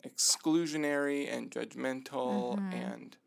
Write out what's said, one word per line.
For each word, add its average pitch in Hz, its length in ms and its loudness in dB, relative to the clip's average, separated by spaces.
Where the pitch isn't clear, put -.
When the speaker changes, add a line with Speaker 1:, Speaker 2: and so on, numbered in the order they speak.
Speaker 1:
exclusionary 143 1300 2
and 117 160 -4
judgmental, 127 1080 -2
Speaker 2:
Mm-hmm. 98 160 -2
Speaker 1:
and - 440 -6